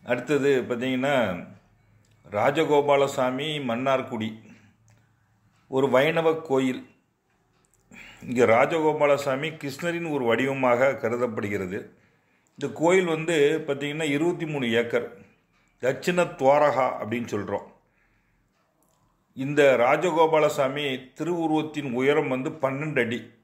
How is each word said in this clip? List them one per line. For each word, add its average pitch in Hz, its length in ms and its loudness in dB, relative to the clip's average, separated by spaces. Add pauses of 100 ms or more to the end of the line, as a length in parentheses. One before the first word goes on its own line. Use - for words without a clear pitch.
அடுத்தது 131 580 0
பார்த்தீங்கன்னா, 123 840 -2 (840)
ராஜகோபாலசாமி 139 1300 0
மன்னார்குடி 120 840 -4 (1200)
ஒரு 131 220 2
வைணவ 160 440 2
கோயில். 135 560 -2 (1300)
இங்கே 123 220 2
ராஜகோபாலசாமி 143 1120 2
கிருஷ்ணரின் 170 540 -8
ஒரு 135 140 -2
வடிவமாக 131 720 2
கருதப்படுகிறது. 110 960 -6 (680)
இந்த 139 160 -8
கோயில் 180 320 2
வந்து 156 640 0
பார்த்தீங்கன்னா, 147 360 -6
இருபத்தி 156 420 -2
மூணு 139 260 -4
ஏக்கர், 117 460 -2 (640)
தட்சிண 175 420 0
துவாரகா 135 680 2 (100)
அப்படின்னு 117 240 -6
சொல்கிறோம். 101 480 -6 (1600)
இந்த 139 460 4
ராஜகோபாலசாமி 147 1300 2
திருவுருவத்தின் 156 800 -4
உயரம் 143 340 2
வந்து 131 220 -4
பன்னெண்டு 139 500 -4
அடி. 117 340 -4 (100)